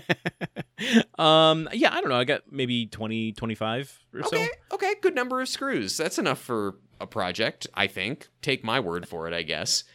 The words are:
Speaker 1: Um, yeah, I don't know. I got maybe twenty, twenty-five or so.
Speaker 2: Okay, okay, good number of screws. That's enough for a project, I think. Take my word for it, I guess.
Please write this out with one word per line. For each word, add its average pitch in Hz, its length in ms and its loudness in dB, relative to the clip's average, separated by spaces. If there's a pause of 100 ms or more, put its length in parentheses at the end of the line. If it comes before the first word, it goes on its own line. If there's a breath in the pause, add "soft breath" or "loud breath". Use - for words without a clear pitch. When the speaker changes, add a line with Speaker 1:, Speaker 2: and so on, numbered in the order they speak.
(1200 loud breath)
Speaker 1:
Um, 160 540 6
yeah, 247 220 4
I 349 60 0
don't 392 100 -2
know. 123 80 4
I 123 60 2
got 131 260 0
maybe 123 360 -2
twenty, 110 460 -4
twenty-five 113 720 -6 (100)
or - 100 -8
so. 440 120 -2
Speaker 2:
Okay, 453 120 0 (240)
okay, 392 280 -2
good 359 140 2
number 254 260 -2
of 262 80 -4
screws. 180 480 -2
That's 165 220 -2
enough 147 220 0
for 104 340 -4 (260)
a 101 60 -8
project, 101 680 -2
I 98 120 2
think. 104 400 -6 (140)
Take 135 240 -2
my 113 160 2
word 87 260 -4
for 82 220 -8
it, 85 60 -4
I 85 80 -2
guess. 78 420 -2 (100)